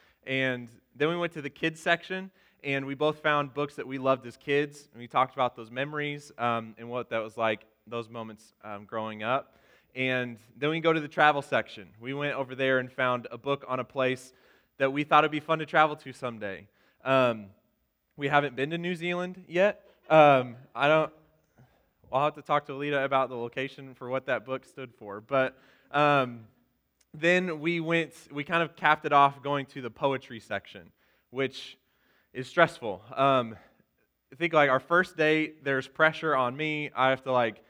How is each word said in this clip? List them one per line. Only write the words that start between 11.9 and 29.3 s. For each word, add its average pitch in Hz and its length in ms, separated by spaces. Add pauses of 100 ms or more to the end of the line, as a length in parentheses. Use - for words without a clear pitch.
We 123 140
went 143 240
over 127 180
there 131 240
and 127 100
found 123 420
a 120 60
book 139 300
on 127 140
a - 20
place 131 480 (460)
that 135 160
we 147 100
thought 151 220
it'd 151 60
be 147 100
fun 160 180
to 156 60
travel 156 280
to 139 200
someday. 104 520 (380)
Um, 123 440 (680)
we 143 140
haven't 143 260
been 135 140
to 170 80
New 175 180
Zealand 175 500
yet. 185 360 (280)
Um, 139 460 (180)
I 131 140
don't, 156 240 (1040)
I'll 135 100
have 151 120
to 147 60
talk 147 260
to - 40
Alita 139 320
about 135 240
the 127 80
location 131 580
for 123 160
what 131 180
that 113 180
book 131 180
stood 131 340
for. 104 220
But, 131 380 (340)
um, 135 540 (680)
then 170 460
we 165 220
went, 160 320 (180)
we 143 140
kind 170 180
of - 140
capped 151 260
it 147 80
off 139 320